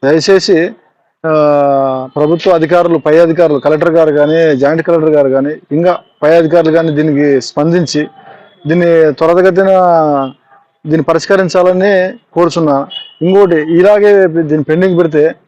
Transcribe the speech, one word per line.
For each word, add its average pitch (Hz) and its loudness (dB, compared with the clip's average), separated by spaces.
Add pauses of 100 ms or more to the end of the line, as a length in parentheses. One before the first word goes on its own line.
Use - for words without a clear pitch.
దయచేసి, 170 0 (540)
ఆ, 160 -2 (840)
ప్రభుత్వ 160 0
అధికారులు, 170 0
పై 151 2
అధికారులు, 165 2
కలెక్టర్ 156 0
గారు 160 2
కానీ, 151 0
జాయింట్ 147 -2
కలెక్టర్ 160 0
గారు 143 2
కానీ, 135 -2 (180)
ఇంకా 170 -2 (220)
పై 160 2
అధికారులు 160 0
కానీ 165 0
దీనికి 147 0
స్పందించి 151 -4 (600)
దీన్ని 165 2
త్వరితగతిన 180 0 (1160)
దీన్ని 156 -2
పరిష్కరించాలని 185 0 (160)
కోరుచున్నా. 160 -2 (340)
ఇంకోటి, 185 2
ఇలాగే 190 2
దీన్ని 156 -2
పెండింగ్ 175 0
పెడితే 156 0 (120)